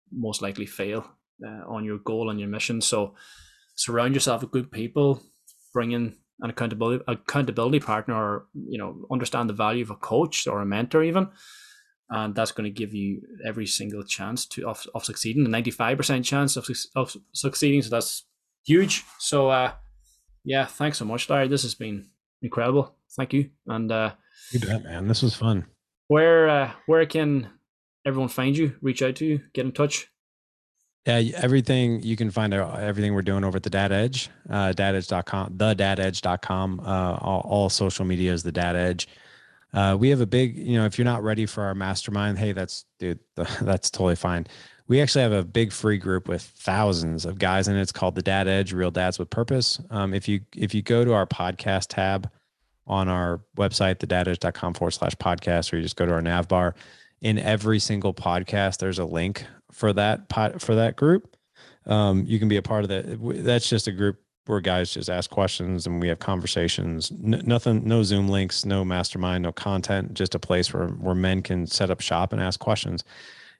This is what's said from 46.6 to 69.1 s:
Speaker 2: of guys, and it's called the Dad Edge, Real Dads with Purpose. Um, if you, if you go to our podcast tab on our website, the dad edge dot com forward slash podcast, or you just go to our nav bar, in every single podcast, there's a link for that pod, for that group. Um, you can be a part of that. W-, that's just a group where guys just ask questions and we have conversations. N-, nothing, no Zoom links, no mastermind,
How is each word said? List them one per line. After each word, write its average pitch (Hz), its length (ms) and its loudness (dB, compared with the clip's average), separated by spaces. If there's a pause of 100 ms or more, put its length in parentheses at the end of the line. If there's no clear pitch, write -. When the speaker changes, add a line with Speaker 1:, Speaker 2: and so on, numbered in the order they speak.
Speaker 2:
of 82 120 -6
guys, 95 300 2
and 101 100 2
it's 95 140 0
called 92 240 -2
the 92 60 -2
Dad 95 260 0
Edge, 95 240 0
Real 90 200 0
Dads 92 280 0
with 87 100 -6
Purpose. 120 600 -2
Um, 98 240 -2
if 98 160 -2
you, 101 100 0 (160)
if - 180 -2
you 107 80 0
go 120 220 4
to 120 100 4
our 98 140 4
podcast 92 640 -2
tab 95 420 -2 (560)
on 95 220 0
our 87 320 0 (160)
website, 95 420 2
the - 80 -4
dad 90 220 2
edge 87 100 -2
dot 87 140 -2
com 87 200 -4
forward 85 180 0
slash - 240 -2
podcast, 87 580 0
or - 20 -2
you 82 80 0
just - 140 -6
go 90 80 2
to 87 80 2
our 82 80 2
nav 87 260 0
bar, 90 260 2 (460)
in 110 180 2
every 107 420 2
single 101 340 0
podcast, 92 640 0
there's 95 220 -2
a 87 60 -2
link 85 400 -2 (280)
for 107 180 2
that 101 380 0
pod, - 320 -2
for 113 140 2
that 113 200 4
group. 160 400 4 (500)
Um, 104 400 4
you 113 140 2
can 110 80 4
be 104 80 4
a 98 60 2
part 107 220 -2
of 98 60 -2
that. 95 220 -4
W-, 113 300 -6
that's 120 280 4
just 113 180 2
a 107 40 -2
group 98 300 0 (240)
where 104 160 0
guys 90 320 0
just - 160 -6
ask 90 200 -2
questions 92 560 -2
and 87 140 -2
we 87 80 0
have 82 120 0
conversations. 87 920 -2
N-, - 340 0
nothing, 117 400 2
no 113 180 4
Zoom 98 260 2
links, 95 340 0
no 98 220 0
mastermind, 90 580 -2